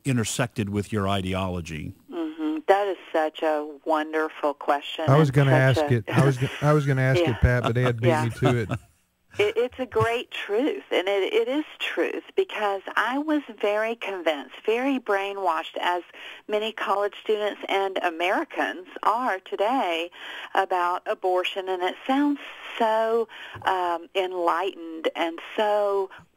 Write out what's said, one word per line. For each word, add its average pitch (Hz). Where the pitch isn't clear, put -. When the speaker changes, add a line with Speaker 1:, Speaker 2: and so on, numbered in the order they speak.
Speaker 1:
intersected 123
with 101
your 98
ideology. 90
Speaker 2:
Mm-hmm. 156
That 196
is 175
such 156
a 151
wonderful 156
question 147
Speaker 3:
I 139
was 151
Speaker 2:
and 127
Speaker 3:
gonna 131
Speaker 2:
such 151
Speaker 3:
ask 143
Speaker 2:
a 120
Speaker 3:
it. 104
I 117
was 135
go-, 131
I 147
was 147
gonna 131
ask 131
Speaker 2:
<laughs> 170
Yeah. 156
Speaker 3:
it, 107
Pat, 123
but 117
Ed 123
beat 117
Speaker 2:
Yeah. 156
Speaker 3:
me 117
to 127
it. 92
Speaker 2:
<laughs> 110
It, 208
it's 247
a 254
great 226
truth, 247
and -
it, 196
it 233
is 294
truth -
because 196
I 233
was 302
very 214
convinced, 165
very 262
brainwashed, 196
as 175
many 214
college 202
students 208
and 190
Americans 175
are 214
today, 196
about 180
abortion. 185
And 180
it 185
sounds 285
so, 226
um, 175
enlightened 170
and 165
so 208